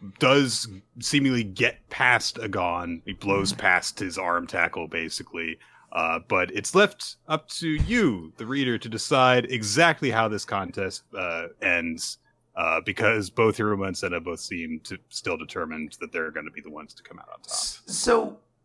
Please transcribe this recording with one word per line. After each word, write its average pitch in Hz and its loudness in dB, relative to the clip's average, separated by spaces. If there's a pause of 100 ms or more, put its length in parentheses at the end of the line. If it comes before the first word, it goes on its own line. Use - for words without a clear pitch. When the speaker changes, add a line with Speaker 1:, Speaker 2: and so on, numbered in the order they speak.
(200)
Speaker 1:
does 131 4 (320)
seemingly 131 2
get 113 -2
past 123 2
Agon. 87 -2
He 101 -8
blows 98 0
Speaker 2:
Mm. - -6
Speaker 1:
past 92 2
his 92 -6
arm 87 -2
tackle, 85 -2
basically. 82 -6 (320)
Uh, 82 -2
but 90 2
it's 101 -6
left - 2 (100)
up 156 -4
to - -6
you, 151 2
the 110 -8
reader, 127 0
to 117 -10
decide 123 4
exactly 131 2
how 113 4
this 107 -4
contest, 95 -6 (120)
uh, 85 -4 (140)
ends, 82 -2 (380)
uh, 82 0
because 104 2
both 113 2
Hiruma 104 0
and 90 -4
Senna 87 -4
both 82 -8
seem 82 -8
to 95 -10 (120)
still - -4
determined 80 -8
that 80 -12
they're 80 -4
gonna 76 -10
be 76 -16
the 78 -18
ones 76 -16
to - -20
come - -20
out - -20
on - -18
top. - -20
Speaker 2:
S-, - -6
so, - 0 (260)